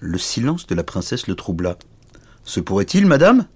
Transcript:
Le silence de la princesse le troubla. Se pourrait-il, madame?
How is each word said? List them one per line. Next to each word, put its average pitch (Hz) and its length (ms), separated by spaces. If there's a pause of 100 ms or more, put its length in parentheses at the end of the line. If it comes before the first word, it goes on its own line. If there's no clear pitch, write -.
Le 85 180
silence 143 480
de - 80
la 85 100
princesse - 420
le 95 80
troubla. 87 440 (680)
Se - 160
pourrait-il, 101 460
madame? 185 500